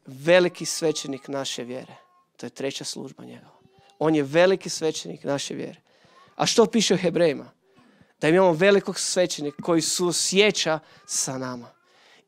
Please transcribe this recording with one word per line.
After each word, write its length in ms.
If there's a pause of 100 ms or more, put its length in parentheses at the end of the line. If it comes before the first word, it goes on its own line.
veliki 600
svećenik 640
naše 360
vjere. 320 (420)
To 80
je 40
treća 340
služba 400
njegova. 360 (400)
On 160
je 80
veliki 460
svećenik 540
naše 300
vjere. 280 (540)
A 100
što 200
piše 280
u 40
Hebrejima? 540 (720)
Da 60
imamo 240
velikog 460
svećenika 640
koji 180
suosjeća 1000 (260)
sa 320
nama. 340 (560)